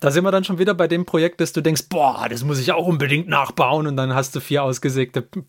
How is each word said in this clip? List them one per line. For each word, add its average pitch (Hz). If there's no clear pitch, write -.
da 147
sind 175
wir 190
dann 190
schon 185
wieder 190
bei 170
dem 170
Projekt, 170
dass 160
du 160
denkst, 160
„Boah, 143
das 120
muss 143
ich 127
auch 170
unbedingt 151
nachbauen“, 147
und 139
dann 131
hast 135
du 139
vier 143
ausgesägte 131
P-, 165